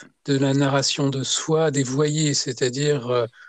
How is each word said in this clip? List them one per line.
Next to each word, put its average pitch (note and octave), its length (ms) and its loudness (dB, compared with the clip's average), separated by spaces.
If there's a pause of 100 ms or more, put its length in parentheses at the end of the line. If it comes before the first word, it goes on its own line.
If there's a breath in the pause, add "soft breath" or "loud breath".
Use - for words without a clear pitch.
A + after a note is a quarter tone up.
(240 loud breath)
de C#3 140 2
la C3+ 160 2
narration C#3 560 2
de C#3 120 -4
soi D#3+ 480 0
dévoyée, C#3+ 640 0
c'est-à-dire, C3+ 720 -2
euh, B2 180 0 (220 loud breath)